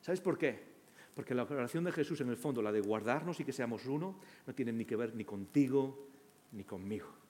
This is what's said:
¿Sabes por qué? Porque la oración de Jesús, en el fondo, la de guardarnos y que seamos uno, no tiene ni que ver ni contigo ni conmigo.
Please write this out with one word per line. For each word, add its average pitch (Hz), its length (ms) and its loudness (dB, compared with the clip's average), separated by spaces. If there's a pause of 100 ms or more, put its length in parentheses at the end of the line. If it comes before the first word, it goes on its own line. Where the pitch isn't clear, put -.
¿Sabes 180 200 0
por - 180 2
qué? - 400 -2 (360)
Porque - 200 -2
la 123 80 4
oración 135 400 0
de 175 80 0
Jesús, 147 300 0
en 123 80 2
el 117 80 0
fondo, 127 240 0
la 104 100 2
de 107 80 6
guardarnos 120 640 2
y - 20 -2
que 135 80 -2
seamos 117 360 -2
uno, 165 320 -2 (280)
no 127 80 -8
tiene 117 160 0
ni 113 140 0
que 117 100 -2
ver 113 200 0
ni 110 100 -4
contigo 135 840 2 (460)
ni 98 100 -10
conmigo. 101 460 -6 (200)